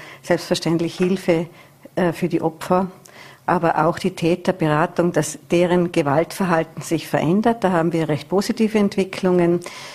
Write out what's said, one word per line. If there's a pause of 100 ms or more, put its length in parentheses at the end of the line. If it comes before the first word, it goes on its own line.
(200)
selbstverständlich
Hilfe, (480)
äh,
für
die
Opfer, (580)
aber
auch
die
Täterberatung,
dass (140)
deren
Gewaltverhalten
sich
verändert.
Da
haben
wir
recht
positive
Entwicklungen. (340)